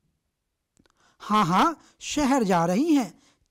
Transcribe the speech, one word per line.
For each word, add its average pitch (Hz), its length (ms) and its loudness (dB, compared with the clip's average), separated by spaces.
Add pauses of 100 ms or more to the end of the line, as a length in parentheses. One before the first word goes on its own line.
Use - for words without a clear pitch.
(1200)
"हाँ, 208 260 0
हाँ, 226 340 0 (200)
शहर 269 440 -2
जा 175 220 0
रही 254 280 0
हैं, 254 280 -2 (300)